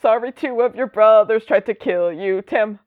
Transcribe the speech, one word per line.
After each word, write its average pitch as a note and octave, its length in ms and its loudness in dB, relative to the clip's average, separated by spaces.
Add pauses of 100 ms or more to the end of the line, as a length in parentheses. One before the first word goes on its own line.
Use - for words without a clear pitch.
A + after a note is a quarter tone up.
Sorry A#3 300 0
two B3+ 300 -6
of B3 160 -2
your B3 100 -4
brothers A3 580 2
tried F#3+ 220 -2
to - 80 -4
kill F3 380 -4
you, F#3+ 300 -4
Tim. G#3+ 440 -4